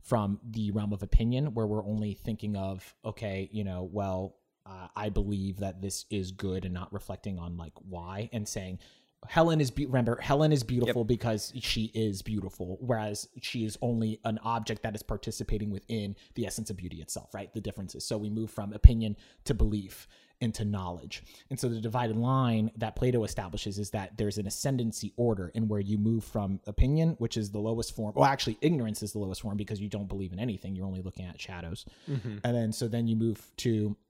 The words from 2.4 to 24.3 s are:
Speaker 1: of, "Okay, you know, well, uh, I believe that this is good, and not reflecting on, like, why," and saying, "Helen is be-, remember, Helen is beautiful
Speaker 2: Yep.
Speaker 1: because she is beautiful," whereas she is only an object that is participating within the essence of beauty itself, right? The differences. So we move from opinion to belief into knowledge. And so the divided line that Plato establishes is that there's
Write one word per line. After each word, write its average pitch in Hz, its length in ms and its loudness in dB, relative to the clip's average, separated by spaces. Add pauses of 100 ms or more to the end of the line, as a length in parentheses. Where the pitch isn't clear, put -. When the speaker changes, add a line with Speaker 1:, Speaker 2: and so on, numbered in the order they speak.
Speaker 1:
of, 95 360 -6 (120)
"Okay, 98 480 -4
you 107 100 -2
know, 92 280 -4
well, 95 440 -2 (300)
uh, 92 300 -16
I 107 140 -2
believe 98 500 0
that 95 220 -6
this 98 280 -6
is 95 220 -2
good, 92 340 -4
and 90 80 -4
not 90 180 -8
reflecting 98 480 -8
on, 87 180 -6
like, 82 160 -10 (140)
why," 95 460 -8
and 107 140 -4
saying, 95 320 -6 (480)
"Helen 165 340 6
is 131 100 2
be-, 143 160 -2
remember, 120 340 4
Helen 151 300 6
is 139 120 4
beautiful 120 380 2
Speaker 2:
Yep. 110 60 2
Speaker 1:
because 113 520 2
she 113 260 0 (100)
is 107 280 0
beautiful," 95 580 -4
whereas 110 460 -2 (140)
she 117 240 -4
is 107 160 -4
only 113 420 0
an 110 200 0
object 113 400 -2
that 110 120 -4
is 107 80 -6
participating 107 680 -2
within 190 440 -4 (200)
the 226 120 -2
essence - 240 -6
of 185 60 -6
beauty 180 240 -8
itself, - 320 -10
right? 98 200 -10
The 110 80 -4
differences. 98 440 -8
So 113 140 -2
we 104 100 -4
move 110 220 -2
from 101 220 -6
opinion 110 440 8 (280)
to - 100 0
belief 104 520 -2 (340)
into 110 240 -2
knowledge. 92 580 -6 (280)
And 135 80 -8
so 123 100 0
the 113 100 -2
divided 110 380 0
line 117 600 4
that 110 180 -4
Plato 123 280 4
establishes 101 560 -4
is 104 120 -4
that 104 260 -6
there's 104 220 0